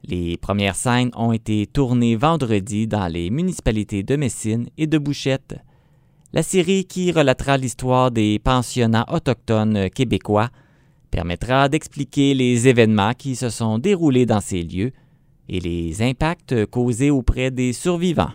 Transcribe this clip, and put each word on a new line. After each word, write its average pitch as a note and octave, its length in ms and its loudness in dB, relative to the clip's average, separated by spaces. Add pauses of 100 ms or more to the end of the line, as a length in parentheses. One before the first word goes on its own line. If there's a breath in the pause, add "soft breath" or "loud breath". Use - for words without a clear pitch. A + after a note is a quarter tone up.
Les E2+ 320 -4
premières G2+ 400 -2
scènes B2 380 0
ont A#2 180 0
été G#2+ 340 -2
tournées A#2+ 500 2
vendredi A2 720 0
dans G#2+ 180 0
les E2+ 240 -4
municipalités A2 720 -2
de C3+ 140 -2
Messine A#2 520 -4 (100)
et D#3 100 -2
de D#3 100 2
Bouchette. C#3+ 600 -4 (760 soft breath)
La D#3+ 100 0
série F#3 420 2
qui F3+ 280 -2
relatera C#3 440 2
l'histoire B2+ 540 0
des G#2+ 280 2
pensionnats A#2 760 0
autochtones G#2+ 760 0
québécois G#2+ 600 0 (600 soft breath)
permettra A2 600 0
d'expliquer C#3 640 -2
les B2 340 2
événements A2 460 4
qui C3 200 -8
se A#2+ 140 -6
sont A2 300 -2
déroulés D3 480 2
dans A2 140 2
ces F#2 220 -6
lieux F#2+ 300 -4 (560 soft breath)
et F#2 100 -4
les E2+ 440 -4
impacts C3 640 -2
causés B2 440 0
auprès B2+ 400 0
des B2 220 -2
survivants. E3+ 640 -2